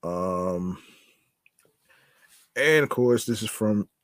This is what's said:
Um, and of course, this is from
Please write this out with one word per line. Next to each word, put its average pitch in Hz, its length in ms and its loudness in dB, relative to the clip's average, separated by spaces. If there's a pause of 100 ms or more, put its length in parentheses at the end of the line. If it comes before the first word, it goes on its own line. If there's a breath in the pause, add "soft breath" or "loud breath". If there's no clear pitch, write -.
Um, 90 760 -4 (1700 soft breath)
and 147 280 4
of 135 40 0
course, 123 380 2
this 117 160 -4
is 110 80 -6
from 107 400 0 (140)